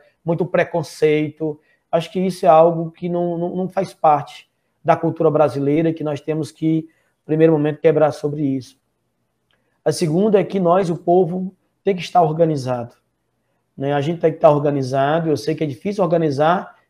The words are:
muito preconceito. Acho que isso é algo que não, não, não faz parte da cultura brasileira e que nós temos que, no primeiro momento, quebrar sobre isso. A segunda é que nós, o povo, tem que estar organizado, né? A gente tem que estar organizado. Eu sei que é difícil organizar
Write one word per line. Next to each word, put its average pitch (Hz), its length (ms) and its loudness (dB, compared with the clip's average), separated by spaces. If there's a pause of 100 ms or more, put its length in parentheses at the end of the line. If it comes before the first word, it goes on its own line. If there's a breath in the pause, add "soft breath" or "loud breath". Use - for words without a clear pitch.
(260 soft breath)
muito 170 200 -2
preconceito. 156 1120 -2 (320)
Acho 165 200 -2
que 190 80 -4
isso 185 260 -2
é 175 40 6
algo 165 420 6
que 175 180 -8
não, 175 280 -4
não, 170 180 -6
não 185 140 -4
faz 190 240 -6
parte - 560 0 (340)
da 160 120 2
cultura 160 340 0
brasileira 147 600 0
e 160 40 0
que 156 100 -10
nós 147 180 -6
temos 156 300 -6
que, 160 320 -2
no - 420 -20
primeiro 160 280 4
momento, 147 280 -2
quebrar 147 300 4
sobre 147 320 -6
isso. 135 360 -6 (1040)
A 156 80 0
segunda 190 480 0
é 180 40 2
que 196 160 -4
nós, 175 300 2
o 170 60 -2
povo, 185 600 0 (280)
tem 196 120 -2
que 175 60 -10
estar 180 200 0
organizado, 147 760 -2 (800)
né? 139 180 -4
A 143 80 0
gente 165 180 -4
tem 160 120 0
que 156 60 -8
estar 160 140 6
organizado. 143 800 0
Eu 147 80 0
sei 160 180 -6
que 160 80 -6
é 156 40 -2
difícil 196 360 -4
organizar 165 720 0 (140 soft breath)